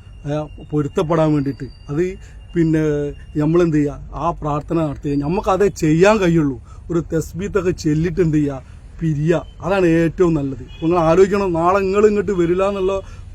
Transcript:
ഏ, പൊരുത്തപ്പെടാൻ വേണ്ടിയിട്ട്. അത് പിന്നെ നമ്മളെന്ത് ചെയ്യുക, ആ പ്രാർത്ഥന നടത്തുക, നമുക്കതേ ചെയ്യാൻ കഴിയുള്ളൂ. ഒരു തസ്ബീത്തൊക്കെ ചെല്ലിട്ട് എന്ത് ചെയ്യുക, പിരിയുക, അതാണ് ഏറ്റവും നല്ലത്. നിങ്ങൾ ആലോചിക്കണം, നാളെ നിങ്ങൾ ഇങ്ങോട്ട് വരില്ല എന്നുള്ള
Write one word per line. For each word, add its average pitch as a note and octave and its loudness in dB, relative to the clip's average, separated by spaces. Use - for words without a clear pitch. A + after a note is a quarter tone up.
ഏ, D3+ -2
പൊരുത്തപ്പെടാൻ D#3 2
വേണ്ടിയിട്ട്. C3+ -2
അത് D3+ -2
പിന്നെ D#3+ 2
നമ്മളെന്ത് D#3+ 2
ചെയ്യുക, C#3+ -2
ആ E3 0
പ്രാർത്ഥന D3+ -4
നടത്തുക, C#3+ -4
നമുക്കതേ G3 0
ചെയ്യാൻ E3+ 6
കഴിയുള്ളൂ. D#3 2
ഒരു E3+ 0
തസ്ബീത്തൊക്കെ F3 -2
ചെല്ലിട്ട് D#3+ 0
എന്ത് D#3 2
ചെയ്യുക, C#3 -2
പിരിയുക, D#3+ 0
അതാണ് F#3 2
ഏറ്റവും E3+ 2
നല്ലത്. C3+ -4
നിങ്ങൾ E3 2
ആലോചിക്കണം, F#3+ 4
നാളെ F3+ 2
നിങ്ങൾ G3+ 2
ഇങ്ങോട്ട് G3+ 0
വരില്ല F3+ 2
എന്നുള്ള G3 -2